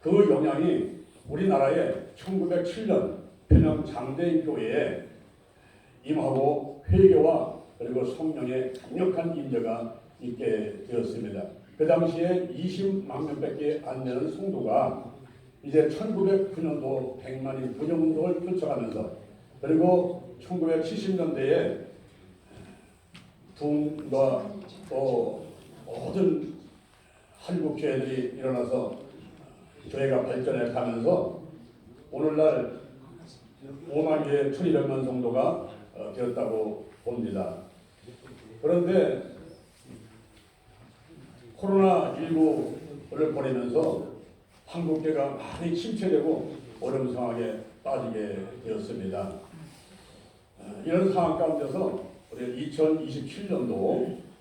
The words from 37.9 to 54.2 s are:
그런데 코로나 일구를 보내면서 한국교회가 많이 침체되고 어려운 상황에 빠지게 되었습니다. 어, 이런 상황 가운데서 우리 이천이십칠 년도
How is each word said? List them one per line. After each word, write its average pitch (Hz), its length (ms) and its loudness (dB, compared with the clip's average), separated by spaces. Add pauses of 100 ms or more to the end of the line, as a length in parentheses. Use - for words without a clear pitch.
그런데 175 600 4 (2250)
코로나 190 600 4
일구를 - 1160 0
보내면서 127 760 0 (580)
한국교회가 156 640 0
많이 170 440 -4
침체되고 160 800 0 (240)
어려운 127 340 -2
상황에 117 420 -4 (280)
빠지게 110 540 -4 (260)
되었습니다. 190 720 -6 (1300)
어, 202 260 -14
이런 190 260 4
상황 170 260 2
가운데서 170 640 -2 (300)
우리 123 320 -8
이천이십칠 156 840 -2
년도 117 720 0 (220)